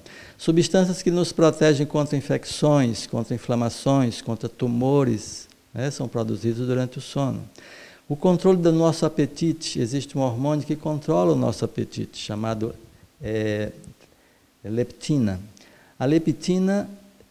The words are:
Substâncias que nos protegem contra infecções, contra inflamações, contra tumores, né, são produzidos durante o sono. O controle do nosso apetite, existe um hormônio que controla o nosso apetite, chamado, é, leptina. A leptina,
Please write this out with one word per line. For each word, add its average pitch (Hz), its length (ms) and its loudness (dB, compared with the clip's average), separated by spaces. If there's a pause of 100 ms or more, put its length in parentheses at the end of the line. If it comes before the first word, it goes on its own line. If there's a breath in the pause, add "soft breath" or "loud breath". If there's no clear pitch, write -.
(360 loud breath)
Substâncias 180 640 2
que 175 120 0
nos 175 180 0
protegem 156 560 4
contra 147 300 -2
infecções, 139 880 2
contra 120 300 -4
inflamações, 120 840 0
contra 117 280 -6
tumores, 123 1000 0 (240)
né, 123 200 -4
são 131 160 -8
produzidos 113 580 -2
durante 127 320 -2
o - 20 -8
sono. 123 420 -4 (680 loud breath)
O 143 80 -4
controle 185 420 4
do 170 140 4
nosso 165 340 4
apetite, 156 720 -2
existe 131 380 -4
um 135 40 2
hormônio 135 440 -2
que 156 80 -2
controla 156 600 0
o - 20 2
nosso 120 280 0
apetite, 110 540 -6
chamado, 110 560 -4 (480 soft breath)
é, 107 480 -2 (960 soft breath)
leptina. 113 720 -2 (580 loud breath)
A 127 80 -4
leptina, 180 840 0 (400)